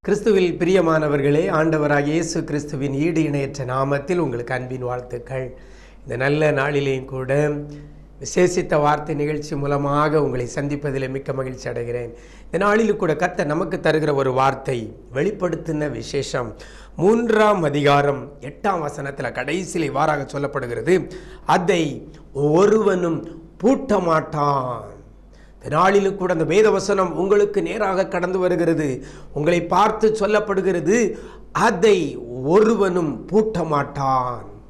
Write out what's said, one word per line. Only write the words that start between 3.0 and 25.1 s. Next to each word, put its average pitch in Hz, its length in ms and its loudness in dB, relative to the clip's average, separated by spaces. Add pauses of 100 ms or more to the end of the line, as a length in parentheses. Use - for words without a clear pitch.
இணையற்ற 139 420 -2
நாமத்தில் 139 520 0
உங்களுக்கு 127 360 -2
அன்பின் 127 280 -6
வாழ்த்துக்கள். 123 760 -8 (440)
இந்த 123 140 -8
நல்ல 147 360 2
நாளிலேயும் 135 540 0
கூட 135 440 0 (680)
விசேஷித்த 175 640 2
வார்த்தை 147 340 0
நிகழ்ச்சி 147 400 -4
மூலமாக 143 680 2
உங்களை 123 320 -2
சந்திப்பதிலே 143 540 -4
மிக்க 139 240 -6
மகிழ்ச்சி 131 360 -6
அடைகிறேன். 120 420 -6 (340)
இந்த - 120 -6
நாளிலும் 208 400 4
கூட 160 180 2
கர்த்தர் 175 300 -2
நமக்கு 156 360 -2
தருகிற 151 340 2
ஒரு 131 180 2
வார்த்தை, 131 440 0 (360)
வெளிப்படுத்தின 160 800 -2
விசேஷம் 120 640 -6 (400)
மூன்றாம் 214 680 4
அதிகாரம் 143 600 2 (160)
எட்டாம் 165 460 -4
வசனத்துல 139 460 -6
கடைசியில் 151 560 -4
இவ்வாறாக 143 440 0
சொல்லப்படுகிறது, 139 800 -2 (340)
"அதை 170 640 0 (240)
ஒருவனும் 175 880 4 (420)
பூட்ட 208 400 2
மாட்டான்." 143 840 0 (720)